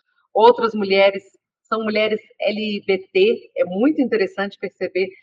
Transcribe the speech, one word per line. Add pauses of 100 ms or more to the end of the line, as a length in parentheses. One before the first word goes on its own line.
(340)
outras
mulheres (400)
são
mulheres (200)
L
G
B
T,
é
muito
interessante
perceber (140)